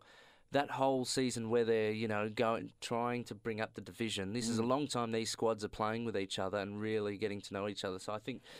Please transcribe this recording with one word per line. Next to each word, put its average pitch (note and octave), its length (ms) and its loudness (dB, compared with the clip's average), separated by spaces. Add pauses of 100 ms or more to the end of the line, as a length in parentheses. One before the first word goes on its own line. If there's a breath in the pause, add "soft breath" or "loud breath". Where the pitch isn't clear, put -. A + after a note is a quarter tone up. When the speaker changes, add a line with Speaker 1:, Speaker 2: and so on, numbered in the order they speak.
(520 loud breath)
Speaker 1:
That C#3 180 2
whole C3+ 340 2
season A#2+ 460 0
where A#2 160 4
they're, A2 260 4
you A2 160 0
know, G#2+ 220 0
going, A2+ 500 0
trying A#2+ 440 0
to A2+ 100 -10
bring G#2+ 260 -4
up A2 140 -2
the G#2 80 -10
division. G2+ 520 -2
This A#2 140 0
is A#2 120 2
a - 20 4
Speaker 2:
Mm. A#2 60 2
Speaker 1:
long C3+ 200 4
time A#2 240 -2
these A2+ 200 0
squads A2 340 2
are - 20 0
playing A2+ 380 0
with G#2+ 100 -2
each G2 220 -2
other G2 220 0
and G2+ 200 -4
really G#2 380 0
getting G2+ 240 -2
to - 140 -12
know G2 120 0
each G#2 160 -4
other. F#2+ 140 -2
So G#2 160 -6
I G#2+ 60 -4
think - 240 -8 (160 loud breath)